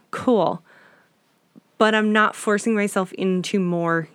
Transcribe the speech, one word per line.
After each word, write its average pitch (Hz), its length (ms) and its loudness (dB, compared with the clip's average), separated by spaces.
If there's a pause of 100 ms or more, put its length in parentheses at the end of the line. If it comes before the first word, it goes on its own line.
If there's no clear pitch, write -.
cool, 196 540 0 (1120)
but 214 160 4
I'm 214 180 2
not 214 240 2
forcing 214 380 -2
myself 202 400 -2
into 185 460 -2
more 170 560 -2